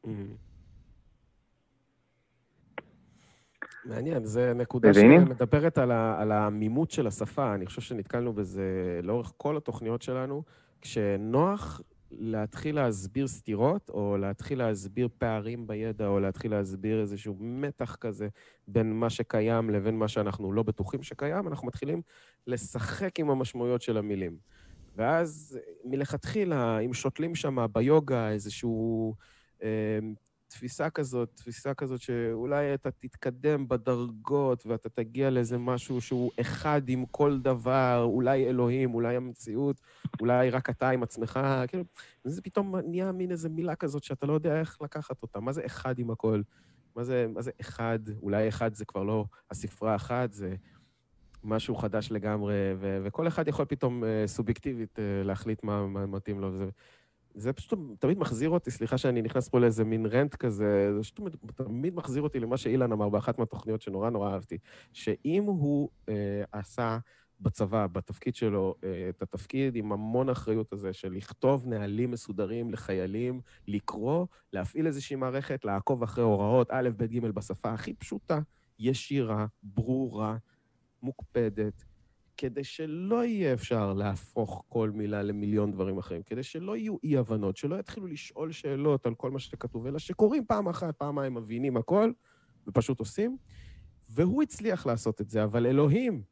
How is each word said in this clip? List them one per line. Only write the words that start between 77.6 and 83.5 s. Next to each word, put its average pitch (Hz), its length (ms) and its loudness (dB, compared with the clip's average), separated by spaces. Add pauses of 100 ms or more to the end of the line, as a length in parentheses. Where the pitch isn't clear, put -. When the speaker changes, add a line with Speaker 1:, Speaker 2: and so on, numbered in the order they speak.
Speaker 1:
הכי 113 220 -6
פשוטה, - 460 -4 (380)
ישירה, 113 680 0 (160)
ברורה, 110 720 -2 (680)
מוקפדת, 110 800 -2 (560)
כדי 139 240 -4
שלא 180 600 -2
יהיה 196 280 2